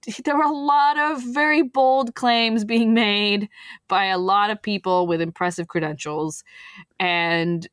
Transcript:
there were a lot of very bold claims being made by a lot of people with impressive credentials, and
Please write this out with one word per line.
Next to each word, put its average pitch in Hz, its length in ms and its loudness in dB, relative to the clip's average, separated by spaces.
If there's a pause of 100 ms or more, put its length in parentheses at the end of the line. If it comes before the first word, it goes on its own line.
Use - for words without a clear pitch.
(240)
there 294 120 0
were 302 80 2
a 294 60 2
lot 285 480 2
of 294 240 -2
very 302 400 0
bold 262 520 2
claims 233 500 0
being 226 300 2
made 208 560 0 (380)
by 190 180 0
a 190 120 0
lot 196 320 2
of 208 120 -8
people 185 440 0
with 170 140 0
impressive 170 480 -4
credentials, 156 760 -6 (560)
and 170 760 0